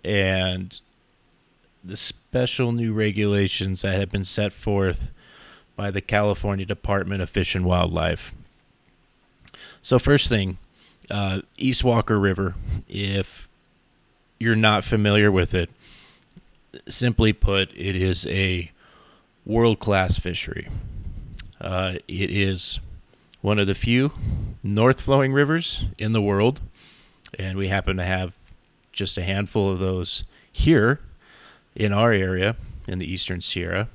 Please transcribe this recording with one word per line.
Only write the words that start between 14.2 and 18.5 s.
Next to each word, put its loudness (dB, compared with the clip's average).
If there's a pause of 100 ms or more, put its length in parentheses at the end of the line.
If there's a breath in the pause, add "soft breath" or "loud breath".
you're 2
not 4
familiar 4
with 2
it, 0 (1200 loud breath)
simply 2
put, 2
it -4
is 0
a -2 (720 soft breath)